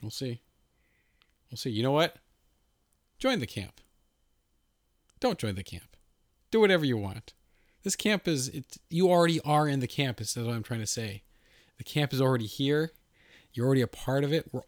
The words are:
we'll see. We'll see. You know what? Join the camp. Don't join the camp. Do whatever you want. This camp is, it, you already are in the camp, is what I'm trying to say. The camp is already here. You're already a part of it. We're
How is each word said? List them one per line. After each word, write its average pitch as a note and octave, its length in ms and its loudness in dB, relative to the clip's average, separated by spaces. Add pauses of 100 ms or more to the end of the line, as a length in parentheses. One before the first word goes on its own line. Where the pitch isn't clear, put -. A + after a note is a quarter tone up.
we'll G#2+ 120 -10
see. A#2+ 280 -8 (1120)
We'll A#2 80 -14
see. C3+ 120 -6
You G#2+ 120 -2
know C3 100 2
what? D#3 240 2 (1000)
Join C4 220 0
the A#2 60 -4
camp. - 340 -10 (1400)
Don't A#3+ 200 -2
join G#2 180 -4
the G2 80 -10
camp. - 320 -16 (560)
Do A3 80 6
whatever F#3+ 240 6
you B2+ 120 2
want. G2 360 -8 (500)
This G3 140 -2
camp G#3 320 0
is, C3+ 200 0
it, C#3 300 -12 (100)
you F3 220 4
already E3+ 300 6
are D3+ 280 4
in C#3 120 0
the B2 80 -2
camp, C3+ 320 -2
is - 160 -6
what A#2+ 180 -2
I'm A2+ 80 -4
trying A2+ 180 -6
to G#2+ 60 -6
say. G#2+ 360 -6 (540)
The - 80 -16
camp D3 300 -2
is C3 60 0
already B2+ 260 2
here. D3 460 -2 (600)
You're A#2+ 140 -2
already C3+ 160 4
a A2+ 60 2
part C3+ 360 -2
of C#3+ 80 -2
it. D#3+ 200 -2
We're B2+ 160 -8